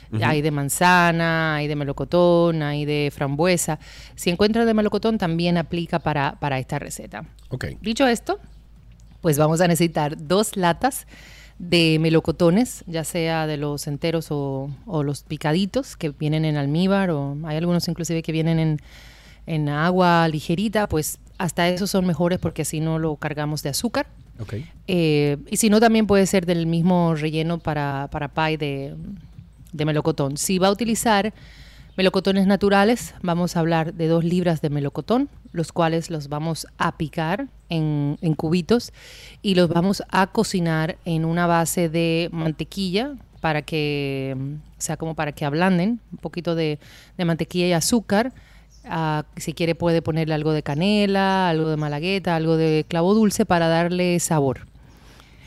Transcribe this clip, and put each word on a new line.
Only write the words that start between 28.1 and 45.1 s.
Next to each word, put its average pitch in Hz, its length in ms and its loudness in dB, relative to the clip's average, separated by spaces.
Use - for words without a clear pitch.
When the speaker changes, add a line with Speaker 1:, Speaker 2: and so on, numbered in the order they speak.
Speaker 2:
para 147 160 -6
pie 156 320 -2
de, 139 360 -6
de 151 120 -2
melocotón. 151 520 0
Si 185 220 0
va 185 80 4
a 202 40 4
utilizar 214 600 0
melocotones 190 500 2
naturales, 202 800 2
vamos 175 340 0
a 165 40 2
hablar 165 340 0
de 165 120 -2
dos 165 160 2
libras 175 380 0
de 156 80 -2
melocotón, 147 580 -2
los 165 180 -4
cuales 165 400 0
los 143 180 -8
vamos 151 380 -6
a - 200 -2
picar 170 500 -4
en, 151 520 -2
en 160 140 0
cubitos 180 580 -2
y 196 140 0
los 175 140 4
vamos 170 400 0
a 190 180 2
cocinar 165 800 -2
en 160 200 -2
una 170 220 0
base 170 420 2
de 165 420 0
mantequilla 175 840 -4
para 151 220 -2
que, 143 720 -4
o 143 440 -10
sea, 156 160 -6
como 160 180 -6